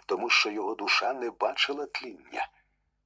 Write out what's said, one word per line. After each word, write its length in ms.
тому 240
що 200
його 260
душа 380
не 180
бачила 540
тління. 640